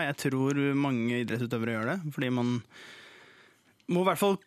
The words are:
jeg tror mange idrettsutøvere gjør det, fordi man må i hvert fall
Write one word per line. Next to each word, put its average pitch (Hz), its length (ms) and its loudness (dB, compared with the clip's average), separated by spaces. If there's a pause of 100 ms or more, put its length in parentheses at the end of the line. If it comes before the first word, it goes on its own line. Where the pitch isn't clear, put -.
jeg 143 100 -2
tror 135 400 0 (160)
mange 123 540 0
idrettsutøvere 117 500 -2
gjør 113 140 -2
det, 190 80 -2 (160)
fordi 131 180 -2
man 123 220 0 (1300)
må 175 120 4
i 185 80 4
hvert 165 120 2
fall 196 260 4